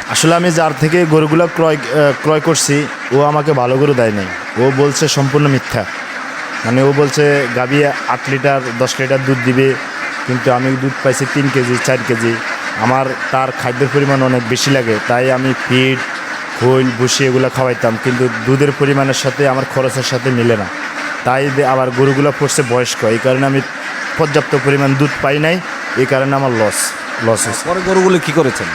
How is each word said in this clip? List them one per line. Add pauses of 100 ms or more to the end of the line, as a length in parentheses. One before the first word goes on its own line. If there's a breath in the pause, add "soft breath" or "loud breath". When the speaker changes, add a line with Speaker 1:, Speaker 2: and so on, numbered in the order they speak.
(100)
Speaker 1:
আসলে
আমি
যার (100)
থেকে
গরুগুলো
ক্রয়,
এ, (100)
ক্রয়
করছি, (260)
ও
আমাকে
ভালো
গরু
দেয়
নাই। (300)
ও
বলছে
সম্পূর্ণ
মিথ্যা, (800)
মানে
ও
বলছে (100)
গাভী
আট
লিটার (180)
দশ
লিটার
দুধ
দিবে, (520)
কিন্তু
আমি
দুধ (100)
পাইছি
তিন
কেজি,
চার (100)
কেজি। (460)
আমার (240)
তার (140)
খাদ্যের
পরিমাণ
অনেক
বেশি
লাগে, (100)
তাই
আমি (140)
ফিড, (600)
খৈল,
ভুসি
এগুলো
খাওয়াইতাম,
কিন্তু (180)
দুধের
পরিমাণের
সাথে
আমার (100)
খরচের
সাথে
মিলে
না, (600)
তাই
দে-,
আবার
গরুগুলো
পড়ছে
বয়স্ক,
এই
কারণে
আমি (580)
পর্যাপ্ত
পরিমাণ
দুধ (120)
পাই
নাই, (360)
এই
কারণে
আমার
লস, (340)
লস
হয়েছে।
Speaker 2:
পরে
গরুগুলো
কি
করেছেন?